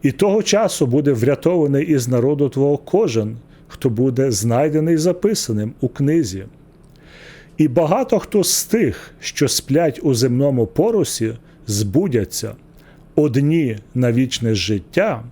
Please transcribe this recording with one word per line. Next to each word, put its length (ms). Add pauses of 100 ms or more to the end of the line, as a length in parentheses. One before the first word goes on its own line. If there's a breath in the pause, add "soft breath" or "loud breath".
І 100
того 300
часу 440
буде 260
врятований 720
із 220
народу 400
твого 300
кожен, 580 (320 loud breath)
хто 220
буде 400
знайдений 680
записаним 840
у 80
книзі. 560 (1120 loud breath)
І 120
багато 500
хто 260
з 200
тих, 460 (100)
що 280
сплять 540
у 120
земному 520
поросі, 680 (340 loud breath)
збудяться, 880 (600 loud breath)
одні 640 (160)
на 180
вічне 420
життя 760